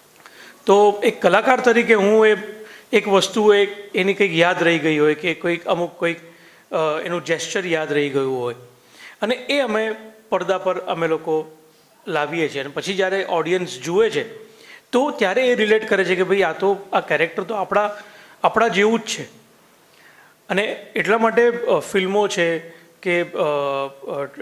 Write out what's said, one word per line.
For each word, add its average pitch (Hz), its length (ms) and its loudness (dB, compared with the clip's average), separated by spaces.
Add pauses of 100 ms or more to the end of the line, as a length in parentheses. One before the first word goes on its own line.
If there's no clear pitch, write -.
(640)
તો 202 380 4
એક - 180 -2
કલાકાર 214 380 4
તરીકે 226 340 4
હું 214 340 4
એ 214 80 4 (580)
એક 170 140 2
વસ્તુ, 208 460 4
એક 202 420 0
એની 196 180 0
કંઈક 185 200 0
યાદ 170 300 2
રહી 165 160 2
ગઈ 151 200 0
હોય 151 160 4
કે 160 180 -4
કોઈક 170 320 -4
અમુક 170 320 -2
કોઈક, 170 200 -4 (540)
અ, 160 320 -2
એનું 170 220 -6
જેસ્ચર 165 400 -4
યાદ 156 280 -2
રહી 147 160 0
ગયું 131 320 -2
હોય 120 140 -6 (680)
અને 226 140 0
એ 277 240 -4
અમે 220 360 -2 (340)
પડદા 185 280 0
પર 185 220 -2
અમે 165 280 -4
લોકો 156 380 -2 (640)
લાવીએ 156 420 -2
છીએ. 139 120 -8
અને 139 80 -8
પછી 156 260 -6
જ્યારે 190 340 -2
ઓડિયન્સ 165 500 -2
જુએ 185 300 0
છે, - 280 -6 (540)
તો 269 200 2
ત્યારે 240 360 0
એ 247 80 2
રિલેટ 220 340 2
કરે 190 160 2
છે 180 100 0
કે 180 80 0
ભાઈ, 190 180 2
આ 160 120 2
તો, 190 240 0 (160)
આ 196 60 2
કેરેક્ટર 165 440 -2
તો 214 100 -8
આપણા, 202 360 0 (540)
આપણા 220 240 2
જેવું 214 320 2
જ - 40 -10
છે. - 200 -8 (1300)
અને 185 140 0 (320)
એટલા 180 220 0
માટે, 226 300 2
અ, 233 320 0
ફિલ્મો 196 480 0
છે 170 320 -2 (420)
કે, 175 220 0
અ, 170 140 -8
અ, 139 880 -4 (160)